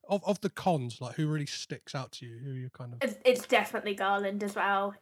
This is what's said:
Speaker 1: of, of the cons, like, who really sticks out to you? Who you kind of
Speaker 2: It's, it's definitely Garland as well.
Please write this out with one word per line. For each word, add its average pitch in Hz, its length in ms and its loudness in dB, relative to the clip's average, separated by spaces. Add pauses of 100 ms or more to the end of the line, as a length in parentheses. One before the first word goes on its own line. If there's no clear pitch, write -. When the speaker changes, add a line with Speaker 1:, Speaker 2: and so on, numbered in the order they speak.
Speaker 1:
of, 196 180 2
of 196 160 2
the 196 80 0
cons, 135 500 0
like, 123 180 -6
who 156 100 2
really 151 180 0
sticks - 480 -10
out 131 200 -6
to - 120 -14
you? 117 180 -14
Who 139 60 -8
you 127 220 -8
kind 123 220 -12
of 120 100 -12
Speaker 2:
It's, 220 200 -4
it's 247 240 6
definitely 208 460 2
Garland 202 480 0
as 202 140 -4
well. 202 460 2